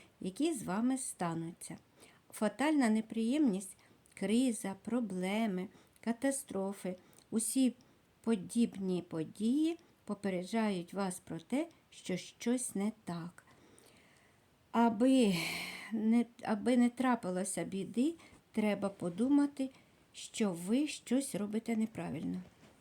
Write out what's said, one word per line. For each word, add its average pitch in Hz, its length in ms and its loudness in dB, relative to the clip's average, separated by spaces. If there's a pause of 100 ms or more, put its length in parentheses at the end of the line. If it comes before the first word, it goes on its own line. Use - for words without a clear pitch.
(200)
які 285 340 -2
з 214 80 -8
вами 240 360 0
стануться. 165 800 -6 (540)
Фатальна 262 580 2
неприємність, 220 880 0 (380)
криза, 214 720 0
проблеми, 202 840 -2 (320)
катастрофи, 202 960 -4 (340)
усі 240 440 2 (460)
подібні 190 800 0
події 240 760 -2 (260)
попереджають 190 880 -2
вас 185 260 -4
про 165 200 -10
те, 294 260 -2 (240)
що - 260 -6
щось - 580 -4
не 202 180 -2 (120)
так. 170 400 -10 (1300)
Аби 233 640 6 (580)
не, 226 340 4 (160)
аби 220 340 2
не 240 140 6
трапилося 196 720 0
біди, 214 500 0 (380)
треба 208 360 0
подумати, 262 840 2 (420)
що - 400 -2
ви 214 360 0
щось - 460 -2
робите 208 420 -2
неправильно, 180 640 -4 (380)